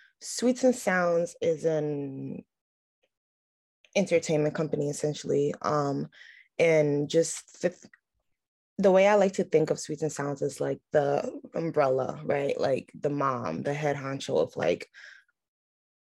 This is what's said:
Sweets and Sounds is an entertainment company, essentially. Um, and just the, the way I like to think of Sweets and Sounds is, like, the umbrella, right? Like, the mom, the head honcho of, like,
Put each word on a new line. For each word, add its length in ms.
Sweets 420
and 100
Sounds 680
is 240
an 800
entertainment 600
company, 340
essentially. 720
Um, 480
and 520
just 500
the, 160
the 120
way 160
I 100
like 180
to 100
think 240
of 100
Sweets 220
and 100
Sounds 300
is, 220
like, 180
the 380
umbrella, 680
right? 340
Like, 400
the 120
mom, 540
the 100
head 220
honcho 440
of, 160
like, 320